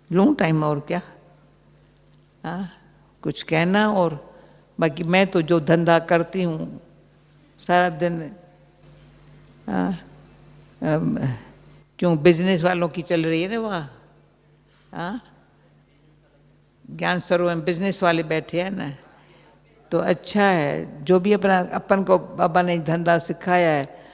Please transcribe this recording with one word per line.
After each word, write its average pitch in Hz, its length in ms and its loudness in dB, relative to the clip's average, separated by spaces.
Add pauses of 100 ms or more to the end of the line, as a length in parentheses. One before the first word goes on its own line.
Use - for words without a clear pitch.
(120)
लूँ 202 240 4
time 160 280 2
और 151 160 -2
क्या, 170 220 -6 (1400)
हाँ, 175 300 -10 (480)
कुछ - 220 -6
कहना 185 480 2
और, 170 460 -2 (420)
बाकी 165 240 -2
मैं 180 240 4
तो 185 140 0
जो 165 180 2
धंधा 165 400 4
करती 170 440 0
हूँ 165 380 -6 (760)
सारा 180 300 2
दिन, 165 460 -4 (1300)
हाँ, 185 260 -2 (920)
अम, 156 360 -2 (800)
क्यों 170 180 2
business 170 460 2
वालों 175 260 0
की 175 120 -8
चल 160 240 -2
रही 160 160 -2
है 190 100 -6
ना 226 80 -6
वहाँ, 185 440 -8 (880)
हाँ, - 540 -12 (1500)
ज्ञान 170 280 -2
सरोवर 175 360 0
में 160 100 -4
business 185 380 -2
वाले 165 200 2
बैठे 156 380 -4
हैं 190 100 -6
ना, 185 220 -8 (1000)
तो 170 60 0
अच्छा 185 460 0
है, 156 600 0
जो 185 160 4
भी 202 140 2
अपना, 196 260 2
अपन 180 440 0
को 185 160 4
बाबा 175 420 0
ने 175 160 0
धंधा 170 420 0
सिखाया 180 520 0
है, 147 260 -4 (160)